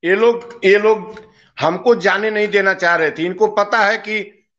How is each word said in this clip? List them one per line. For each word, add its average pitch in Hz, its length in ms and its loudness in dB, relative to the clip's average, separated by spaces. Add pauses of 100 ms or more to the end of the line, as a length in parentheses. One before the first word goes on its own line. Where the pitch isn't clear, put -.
ये 180 100 2
लोग, 233 500 0
ये 196 140 6
लोग 214 460 -2 (360)
हमको 180 340 2
जाने 196 360 0
नहीं 208 180 -2
देना 196 260 0
चाह 175 220 0
रहे 160 140 0
थे। 156 120 -8
इनको 180 240 0
पता 208 320 0
है 214 200 2
कि 214 480 -10 (120)